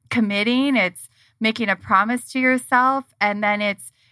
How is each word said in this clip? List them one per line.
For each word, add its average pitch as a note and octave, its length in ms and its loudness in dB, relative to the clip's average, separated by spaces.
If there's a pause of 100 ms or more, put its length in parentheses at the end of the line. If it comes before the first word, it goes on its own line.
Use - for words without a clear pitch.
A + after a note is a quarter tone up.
(100)
committing, A#3+ 680 0
it's F3+ 320 -2 (320)
making A3 280 -2
a F#3+ 80 0
promise G#3+ 560 0
to C4 60 -4
yourself, B3+ 680 2 (160)
and G#3 220 0
then G#3 180 0
it's, G3+ 320 -6 (200)